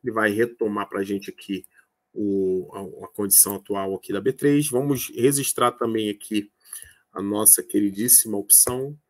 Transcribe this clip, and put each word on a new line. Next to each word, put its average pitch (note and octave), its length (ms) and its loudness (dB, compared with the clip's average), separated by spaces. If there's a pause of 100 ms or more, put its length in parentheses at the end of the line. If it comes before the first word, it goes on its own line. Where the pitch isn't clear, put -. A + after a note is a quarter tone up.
Ele B2 100 -4
vai G#2+ 180 2
retomar G#2 580 -2
pra G2+ 140 -4
gente G2 260 -4
aqui - 380 -8 (460)
o, F#2+ 600 -2
a, G2 340 -12
a - 20 -16
condição G2+ 480 2
atual G2 400 -4
aqui - 160 -10
da G2+ 80 -2
B B2+ 120 0
três. D3 360 2
Vamos C3 400 -2
registrar C3 640 0
também A2+ 360 -2
aqui G#2 440 -4 (600)
a - 80 -10
nossa G#2 440 2
queridíssima G#2 720 2
opção C3 580 2 (140)